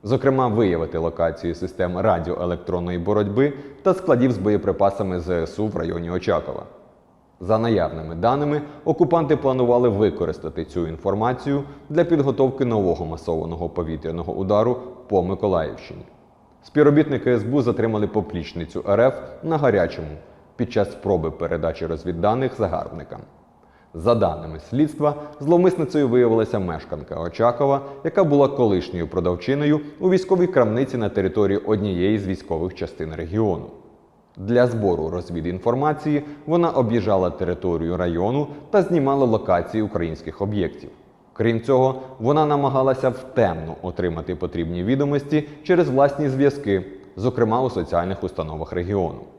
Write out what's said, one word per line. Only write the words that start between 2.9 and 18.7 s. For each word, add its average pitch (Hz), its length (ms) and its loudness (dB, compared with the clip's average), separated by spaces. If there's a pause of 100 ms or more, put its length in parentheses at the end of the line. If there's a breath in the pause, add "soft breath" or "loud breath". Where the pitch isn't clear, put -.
боротьби 104 540 2 (300 loud breath)
та 185 120 2
складів 131 380 2
з 104 60 -2
боєприпасами 98 840 0
З 87 100 -8
С 82 280 -2
У 107 80 -2
в 104 100 -6
районі 85 340 -4
Очакова. 85 520 -2 (800)
За 104 180 0
наявними 82 560 -2
даними, 143 480 0 (220 loud breath)
окупанти 156 520 2
планували 123 520 2
використати 82 760 -2
цю 85 240 -4
інформацію 117 760 -2 (260 loud breath)
для 156 160 2
підготовки 135 600 2
нового 95 420 2
масованого 82 640 -4
повітряного 82 640 -6
удару 104 440 2 (320)
по 95 140 2
Миколаївщині. 90 800 -4 (600)
Співробітники 147 680 4
С 113 120 2
Б 117 120 -4
У 143 80 2
затримали 110 440 0
поплічницю 85 840 -6